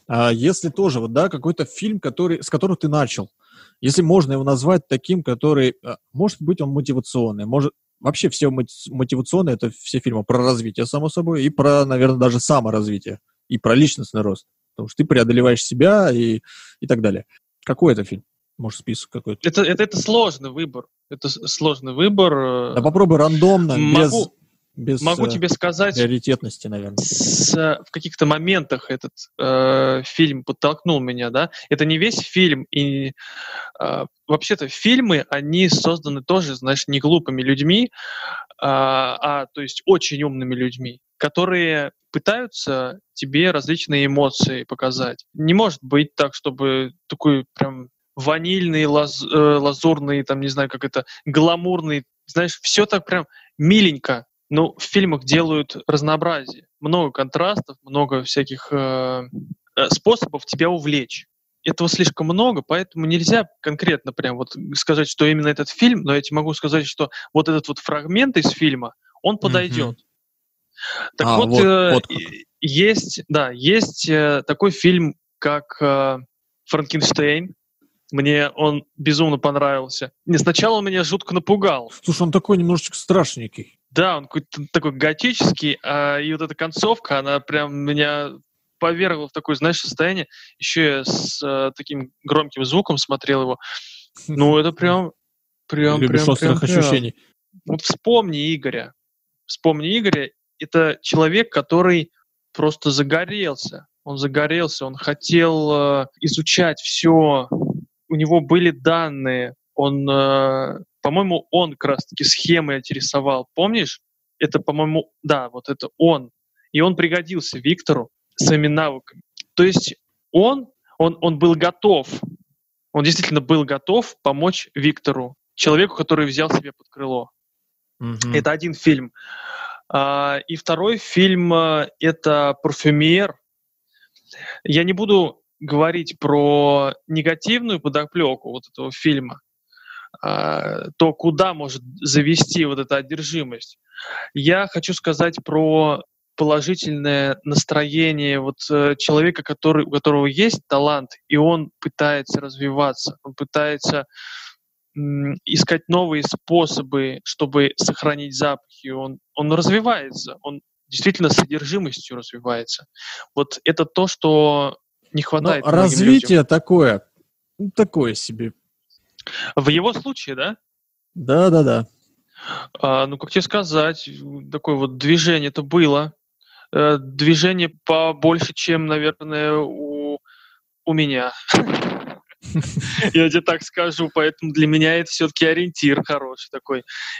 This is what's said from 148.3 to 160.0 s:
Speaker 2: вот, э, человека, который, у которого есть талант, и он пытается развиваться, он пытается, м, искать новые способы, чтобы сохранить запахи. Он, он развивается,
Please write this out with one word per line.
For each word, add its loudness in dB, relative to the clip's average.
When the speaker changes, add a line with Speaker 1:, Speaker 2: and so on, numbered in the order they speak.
Speaker 2:
вот, -6
э, 2
человека, 0
который, 0
у -10
которого 2
есть 0
талант, 0
и 2
он 2
пытается -2
развиваться, -4
он -18
пытается, -4
м, -4
искать -2
новые 0
способы, -2
чтобы 0
сохранить -4
запахи. -6
Он, -10
он 0
развивается, -2